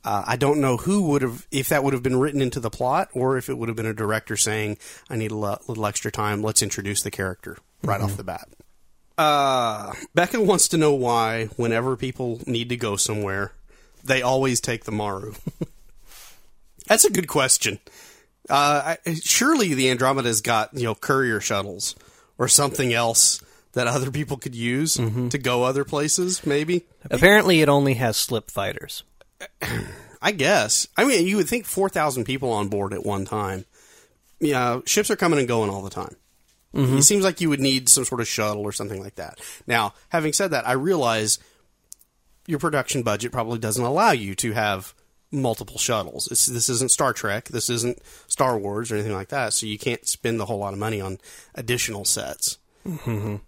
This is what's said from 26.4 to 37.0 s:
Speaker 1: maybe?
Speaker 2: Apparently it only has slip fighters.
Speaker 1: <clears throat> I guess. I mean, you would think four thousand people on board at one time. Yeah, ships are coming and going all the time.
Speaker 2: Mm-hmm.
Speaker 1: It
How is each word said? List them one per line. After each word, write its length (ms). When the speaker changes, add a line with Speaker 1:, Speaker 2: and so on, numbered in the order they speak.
Speaker 1:
maybe? 400
Speaker 2:
Apparently 520
it 80
only 260
has 220
slip 340
fighters. 520
Speaker 1:
<clears throat> 600
I 100
guess. 640
I 100
mean, 220
you 100
would 120
think 160
four 240
thousand 360
people 260
on 180
board 240
at 120
one 200
time. 400
Yeah, 460
ships 260
are 40
coming 240
and 80
going 220
all 120
the 80
time. 260
Speaker 2:
Mm-hmm. 240
Speaker 1:
It 60